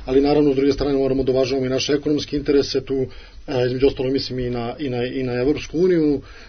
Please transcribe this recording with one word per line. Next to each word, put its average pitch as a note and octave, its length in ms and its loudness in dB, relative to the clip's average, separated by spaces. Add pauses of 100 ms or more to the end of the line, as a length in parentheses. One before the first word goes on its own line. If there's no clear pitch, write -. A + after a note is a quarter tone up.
ali C3 160 4
naravno D3 320 4
s C3 40 0
druge C#3 160 4
strane C#3 220 0
moramo C3+ 280 0
da C3+ 100 0
uvažavamo C3 340 0
i B2+ 40 -4
naše C3 220 0
ekonomske D3 440 -2
interese, C#3 440 2
tu, C3+ 260 -2 (400)
e, B2+ 200 0
između B2+ 200 2
ostalog C3 260 0
mislim B2+ 260 -4
i B2 120 -4
na, B2 280 -6
i D3 100 -6
na, B2 160 -2
i C3 180 -4
na B2 120 -4
Evropsku D3 440 -2
uniju, D#3+ 420 2 (280)